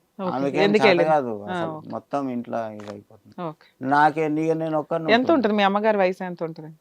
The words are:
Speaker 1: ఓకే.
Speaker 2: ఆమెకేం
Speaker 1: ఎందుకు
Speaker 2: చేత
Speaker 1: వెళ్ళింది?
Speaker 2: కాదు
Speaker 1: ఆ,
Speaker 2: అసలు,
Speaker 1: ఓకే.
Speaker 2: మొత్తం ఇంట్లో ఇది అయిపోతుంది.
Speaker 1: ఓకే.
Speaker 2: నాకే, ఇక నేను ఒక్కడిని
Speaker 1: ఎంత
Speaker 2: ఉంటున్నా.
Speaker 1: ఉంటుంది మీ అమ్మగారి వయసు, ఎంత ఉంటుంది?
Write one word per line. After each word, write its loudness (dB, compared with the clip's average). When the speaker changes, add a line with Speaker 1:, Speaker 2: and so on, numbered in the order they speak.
Speaker 1:
ఓకే. -4
Speaker 2:
ఆమెకేం 0
Speaker 1:
ఎందుకు 4
Speaker 2:
చేత 8
Speaker 1:
వెళ్ళింది? 4
Speaker 2:
కాదు -2
Speaker 1:
ఆ, -6
Speaker 2:
అసలు, -4
Speaker 1:
ఓకే. -14
Speaker 2:
మొత్తం -6
ఇంట్లో -6
ఇది -10
అయిపోతుంది. -14
Speaker 1:
ఓకే. -14
Speaker 2:
నాకే, 4
ఇక 0
నేను -2
ఒక్కడిని -2
Speaker 1:
ఎంత 6
Speaker 2:
ఉంటున్నా. 2
Speaker 1:
ఉంటుంది 2
మీ 4
అమ్మగారి 2
వయసు, 0
ఎంత -8
ఉంటుంది? -10